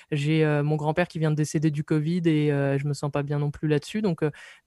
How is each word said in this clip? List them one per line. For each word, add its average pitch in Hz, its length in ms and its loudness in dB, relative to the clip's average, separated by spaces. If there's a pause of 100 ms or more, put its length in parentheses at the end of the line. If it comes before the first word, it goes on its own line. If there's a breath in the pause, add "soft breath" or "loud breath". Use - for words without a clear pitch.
(100)
j'ai, 156 320 2
euh, 147 200 2
mon 151 140 0
grand-père 160 320 0
qui - 100 -10
vient 156 120 0
de 151 60 2
décéder 151 340 0
du 151 140 -4
covid 165 400 0
et, 151 260 2
euh, 139 280 0
je 139 80 -4
me 147 80 -2
sens 143 160 -4
pas 143 120 -2
bien 143 160 -4
non 147 120 0
plus - 180 -6
là-dessus. 151 320 0
Donc, 190 220 0
euh, 151 80 2 (360 loud breath)